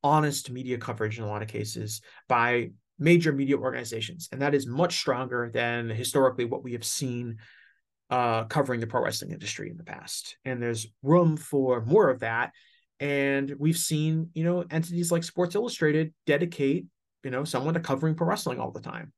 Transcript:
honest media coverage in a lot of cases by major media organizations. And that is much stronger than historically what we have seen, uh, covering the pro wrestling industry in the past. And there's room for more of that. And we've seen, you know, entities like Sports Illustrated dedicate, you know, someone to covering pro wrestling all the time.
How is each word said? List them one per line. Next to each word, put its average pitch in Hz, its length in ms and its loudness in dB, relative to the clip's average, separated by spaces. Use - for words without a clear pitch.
honest 147 460 2
media 127 280 -4
coverage 110 400 -4
in 113 60 -8
a 107 40 -4
lot 104 140 -4
of 107 60 -6
cases 107 540 -8
by 120 440 2
major 165 340 6
media 139 260 2
organizations. 120 760 -6
And 131 100 -6
that 143 140 2
is 139 100 2
much 156 320 0
stronger 123 560 -2
than 120 360 -2
historically 123 560 2
what 120 180 -4
we 123 100 -8
have 113 120 -8
seen, 120 520 -4
uh, 117 360 0
covering 131 340 0
the 113 80 -4
pro 117 160 0
wrestling - 280 -4
industry - 380 -8
in - 80 -14
the - 60 -16
past. - 600 -12
And 127 180 -4
there's 113 260 -4
room 147 340 6
for 127 480 0
more 170 240 6
of 123 120 0
that. 117 320 -2
And 139 600 0
we've 160 180 4
seen, 160 560 0
you 160 100 -2
know, 175 260 0
entities 170 420 -2
like 170 120 2
Sports 175 320 -2
Illustrated 160 580 0
dedicate, 151 600 2
you 135 80 -8
know, 127 120 -4
someone 151 300 0
to 175 80 0
covering 156 340 0
pro 165 100 -2
wrestling 156 340 -2
all 120 120 -6
the - 80 -10
time. - 380 -12